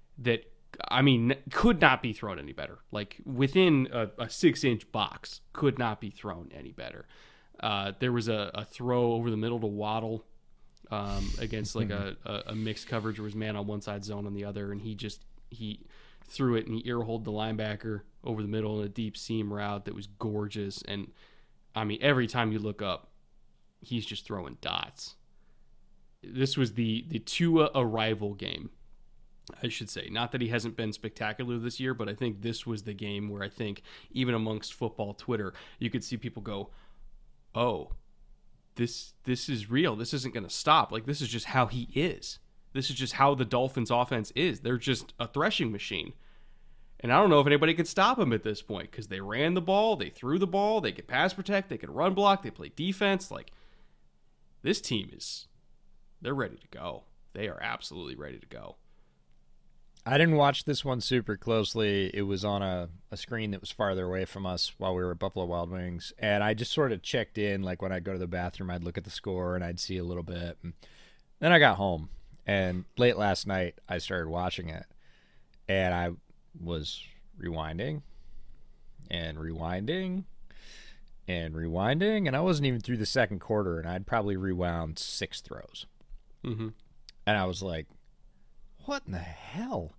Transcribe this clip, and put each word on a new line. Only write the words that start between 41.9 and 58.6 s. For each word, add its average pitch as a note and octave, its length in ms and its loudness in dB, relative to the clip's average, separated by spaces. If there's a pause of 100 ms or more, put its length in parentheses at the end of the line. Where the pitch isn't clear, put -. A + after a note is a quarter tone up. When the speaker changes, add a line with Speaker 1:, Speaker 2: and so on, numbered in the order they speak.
Speaker 1:
is. - 460 -2 (320)
This C3+ 180 -2
is C3 60 -6
just C3 180 -2
how C#3+ 220 8
the B2+ 80 2
Dolphins B2 480 2
offense A#2+ 420 2
is. D3 260 2
They're B2 160 2
just - 440 0
a A#2 80 -4
threshing D#3 420 0
machine." G2+ 440 -6 (840)
And A#2+ 120 0
I D#3 80 10
don't G#3 100 8
know D#3 80 10
if C#3 80 8
anybody D3 280 6
could E3 120 2
stop A#3 320 4
him D3+ 140 4
at A2 100 2
this G#2+ 180 -4
point F2+ 300 -8
'cause A2 160 -10
they G2 140 -6
ran B2 340 0
the F3+ 60 2
ball, G3+ 340 4
they G#2 160 -2
threw C3+ 260 -2
the F#3 120 2
ball, G3+ 320 2
they A#2+ 100 0
could - 160 -8
pass D#3+ 260 2
protect, G3 360 -2
they A#2 100 -6
could - 120 -10
run D#3 220 2
block, G3 300 6
they A2+ 80 -6
play - 240 -12
defense. G3 560 0
Like, - 220 -12 (1120)
this - 180 2
team G2 320 -2
is, - 340 -10 (760)
they're C#3 140 -2
ready A2+ 220 -2
to - 120 -20
go. C#2+ 360 -10 (300)
They G#2+ 120 -4
are - 160 -6
absolutely D2 540 -6
ready C2 240 -10
to - 80 -20
go. G1+ 300 -14 (1300)